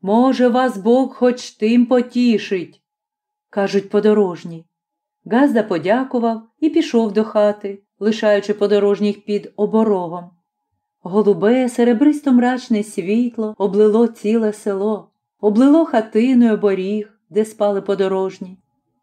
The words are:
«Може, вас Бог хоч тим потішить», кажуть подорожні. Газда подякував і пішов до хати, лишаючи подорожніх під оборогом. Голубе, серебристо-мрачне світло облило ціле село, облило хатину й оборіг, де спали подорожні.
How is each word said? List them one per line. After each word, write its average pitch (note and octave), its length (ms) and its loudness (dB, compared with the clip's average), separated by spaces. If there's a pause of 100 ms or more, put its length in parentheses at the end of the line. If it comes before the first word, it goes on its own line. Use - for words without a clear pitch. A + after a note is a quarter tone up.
«Може, A#3+ 460 2
вас B3 300 0
Бог A#3+ 380 0
хоч B3 360 -2
тим A#3+ 340 2
потішить», A#3+ 960 -2 (680)
кажуть G3 400 -2
подорожні. F#3 760 0 (600)
Газда A3+ 380 2
подякував A3+ 760 -2 (180)
і D#4 100 0
пішов A#3 440 0
до G#3+ 100 0
хати, G#3 600 -2 (160)
лишаючи G#3 540 0
подорожніх G3+ 720 0
під G#3 300 -6
оборогом. F#3 760 -2 (720)
Голубе, G#3 680 0
серебристо-мрачне B3 1160 0
світло G#3+ 760 -4
облило G#3+ 500 2
ціле A3 460 -2
село, G3+ 580 -6 (300)
облило C4+ 440 4
хатину A#3+ 600 2
й A#3 40 4
оборіг, G3+ 680 -2 (100)
де G#3 160 0
спали G#3 360 -2
подорожні. F#3+ 760 -4 (460)